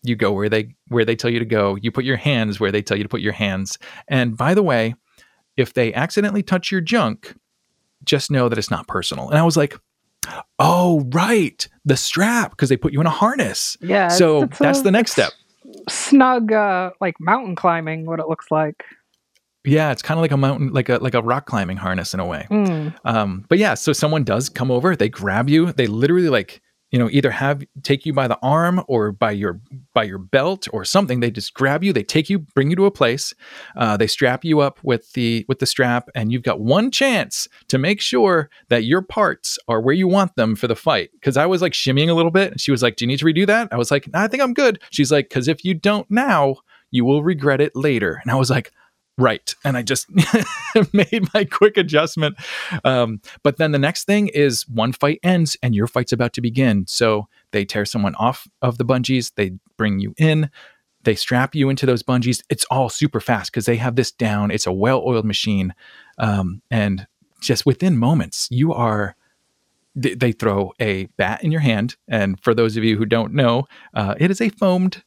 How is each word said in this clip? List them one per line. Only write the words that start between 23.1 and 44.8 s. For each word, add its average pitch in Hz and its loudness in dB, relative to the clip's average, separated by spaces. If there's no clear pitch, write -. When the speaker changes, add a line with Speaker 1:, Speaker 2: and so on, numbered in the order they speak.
Speaker 1:
but 180 4
yeah, 196 2
so - -2
someone 151 0
does 117 -2
come 127 -4
over, 135 2
they 110 0
grab 101 -2
you, 165 4
they 123 0
literally, 156 2
like, 113 -2
you 127 2
know, 117 2
either 139 2
have, 139 -2
take 139 -2
you 156 -2
by 135 0
the 113 -2
arm 170 2
or 110 2
by 104 0
your, 101 -2
by 113 2
your 95 -8
belt 135 -2
or 101 -6
something. 127 2
They 117 0
just 101 -10
grab 139 0
you, 196 2
they 110 0
take 156 -2
you, 196 0
bring 143 -2
you 175 0
to 196 4
a 196 2
place, 127 0
uh, 107 0
they 107 2
strap 127 0
you 156 2
up 139 0
with 123 -2
the, 117 -2
with 131 -2
the 131 -2
strap, 123 0
and 113 -2
you've 120 -4
got 117 -2
one 175 2
chance 247 -2
to - 0
make 170 0
sure 185 2
that 120 4
your 147 2
parts - -2
are 113 0
where 131 2
you 190 2
want 190 2
them 110 2
for 113 -4
the 113 0
fight. 117 -2
'Cause 127 0
I 147 2
was, 185 0
like, 180 0
shimmying 139 0
a 170 2
little 165 2
bit, 190 2
and - -12
she - -2
was 123 2
like, 117 2
"Do - -6
you 120 0
need 135 -2
to 143 -4
redo 165 4
that?" 226 2
I - -4
was 120 -2
like, 143 0
"I 196 0
think 269 0
I'm 247 -2
good." 247 2